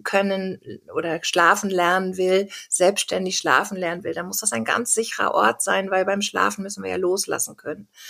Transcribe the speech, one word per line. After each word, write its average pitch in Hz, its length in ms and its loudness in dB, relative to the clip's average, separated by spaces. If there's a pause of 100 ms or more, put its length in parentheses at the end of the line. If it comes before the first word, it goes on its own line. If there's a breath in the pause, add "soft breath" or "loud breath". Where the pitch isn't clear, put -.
können 196 560 0 (340)
oder 160 280 -2
schlafen 185 480 4
lernen 185 460 2
will, 190 320 2 (200 loud breath)
selbstständig 185 720 0
schlafen 165 380 2
lernen 175 280 -4
will, 165 100 -4
dann 170 120 -6
muss 190 120 -6
das 214 140 -2
ein 226 120 -2
ganz - 300 0
sicherer 220 400 0
Ort - 280 2
sein, 190 280 -2
weil 190 140 2
beim 196 180 0
Schlafen 202 400 0
müssen 196 200 -10
wir 190 80 -4
ja 185 60 -2
loslassen 180 600 -2
können, 185 320 -12 (220 loud breath)